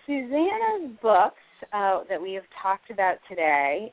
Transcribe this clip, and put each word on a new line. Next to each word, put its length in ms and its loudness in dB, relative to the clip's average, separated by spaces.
Susanna's 920 -2
books, 340 4
uh, 260 0
that 120 -4
we 120 -8
have 100 -10
talked 280 -2
about 260 0
today, 640 0